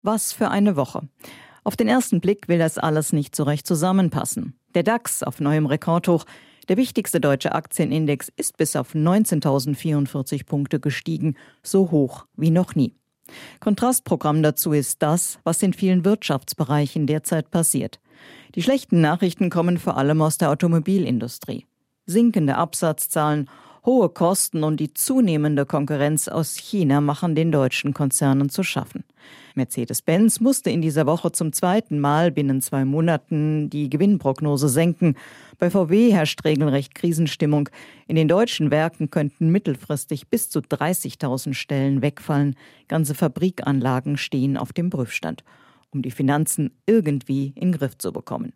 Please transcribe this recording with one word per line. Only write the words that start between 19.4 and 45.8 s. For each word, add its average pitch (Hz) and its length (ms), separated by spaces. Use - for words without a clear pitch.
kommen 175 260
vor 165 200
allem 151 260
aus 156 160
der 151 140
Automobilindustrie. 165 1120
Sinkende 196 500
Absatzzahlen, 151 960
hohe 240 240
Kosten 165 560
und 156 140
die 151 160
zunehmende 151 680
Konkurrenz 147 640
aus - 300
China 147 440
machen 147 340
den 160 180
deutschen 139 420
Konzernen 139 560
zu 190 140
schaffen. - 400
Mercedes-Benz 170 840
musste 247 300
in 165 120
dieser 151 240
Woche 165 260
zum 160 200
zweiten 180 460
Mal 147 320
binnen 135 300
zwei 135 240
Monaten 151 840
die 147 180
Gewinnprognose 147 800
senken. 160 460
Bei 175 120
V 185 180
W 220 240
herrscht 156 320
regelrecht 143 500
Krisenstimmung. 151 760
In 160 100
den 160 120
deutschen 175 420
Werken 156 400
könnten 160 400
mittelfristig 156 760
bis - 220
zu 151 100
dreißigtausend 139 960
Stellen 139 460
wegfallen. 143 520
Ganze 151 260
Fabrikanlagen 143 1000
stehen 139 400
auf - 160
dem 175 180
Prüfstand, - 520